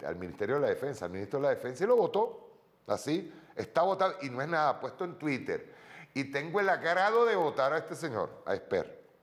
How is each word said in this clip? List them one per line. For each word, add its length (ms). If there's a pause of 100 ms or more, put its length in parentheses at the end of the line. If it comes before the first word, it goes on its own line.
al 100
Ministerio 400
de 40
la 80
Defensa, 380
al 40
ministro 300
de 40
la 60
Defensa, 320
y 40
lo 100
votó, 540 (360)
así, 460 (240)
está 260
votado, 380
y 80
no 140
es 60
nada, 300
puesto 260
en 140
Twitter. 560 (380)
Y 120
tengo 360
el 80
agrado 560
de 120
votar 360
a 60
este 180
señor, 480
a 100
Esper. 480 (200)